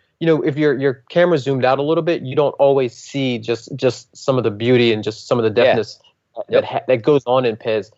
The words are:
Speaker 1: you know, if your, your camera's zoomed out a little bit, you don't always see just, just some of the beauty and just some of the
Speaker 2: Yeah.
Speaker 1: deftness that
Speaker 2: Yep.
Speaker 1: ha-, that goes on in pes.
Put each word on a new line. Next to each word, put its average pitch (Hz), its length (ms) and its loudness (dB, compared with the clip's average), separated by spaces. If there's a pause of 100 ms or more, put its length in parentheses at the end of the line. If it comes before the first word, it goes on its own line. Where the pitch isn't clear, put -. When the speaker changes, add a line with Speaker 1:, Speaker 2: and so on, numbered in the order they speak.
(200)
Speaker 1:
you 160 80 -4
know, 156 140 2
if 147 160 -2
your, 147 200 2
your 135 320 -2
camera's 170 340 2
zoomed 131 220 -2
out 131 120 2
a 139 60 -2
little 165 200 0
bit, 165 180 -2
you 131 140 -8
don't 143 180 0
always 135 420 2
see 131 420 -6
just, 113 380 -6
just - 400 -4
some 131 220 -2
of 117 80 -2
the 113 60 -2
beauty 117 420 2
and 107 100 -4
just - 240 -10
some 127 100 0
of 113 60 0
the 110 60 2 (120)
Speaker 2:
Yeah. 123 60 6
Speaker 1:
deftness 110 320 -2 (360)
that - 140 -12
Speaker 2:
Yep. - 140 2
Speaker 1:
ha-, - 240 -6
that 123 160 2
goes 147 220 2
on 127 200 0
in 110 120 -2
pes. 110 400 -6